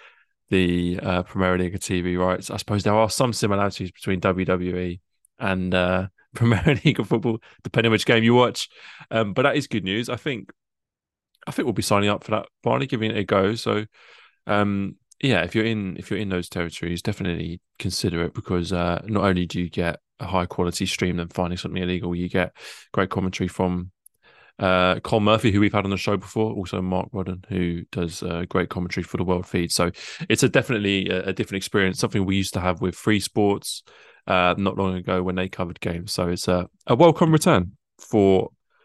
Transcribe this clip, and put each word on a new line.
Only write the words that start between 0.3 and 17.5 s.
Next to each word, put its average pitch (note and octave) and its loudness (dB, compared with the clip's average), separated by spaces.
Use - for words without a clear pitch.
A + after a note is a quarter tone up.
the, F2 2
uh, F2+ 0
Premier F#2 0
League F2+ -2
T F#2 -2
V F2+ -2
rights. F#2 0
I G2+ -6
suppose G#2 -2
there G#2 4
are A2 4
some B2+ 0
similarities G2+ -2
between - -4
W F#2 2
W F2+ -2
E F2+ -6
and, F#2 -2
uh, F#2 2
<laughs> - -20
Premier A#2 4
League C#3+ 4
of A2 -2
football, A2+ 0
depending A#2 2
on - 4
which G#2+ 2
game A2+ 4
you A#2 6
watch. B2 2
Um, A2+ 0
but C3 0
that C3+ 2
is C3 -4
good G#2 -4
news. G#2+ -2
I A#2+ -6
think, B2 -8
I - -8
think - -4
we'll A#2+ 0
be G#2 -2
signing G2+ 2
up G#2 -2
for A2+ -4
that, G#2 -2
Barney, B2 0
giving A2 -2
it - -4
a G#2 0
go. G2 2
So, G#2+ -2
um, G2+ 0
yeah, A2+ 2
if F2+ -4
you're A2 2
in, G#2+ -4
if - -10
you're G2+ -4
in G#2+ -4
those F2+ -2
territories, F2 -6
definitely F2 -4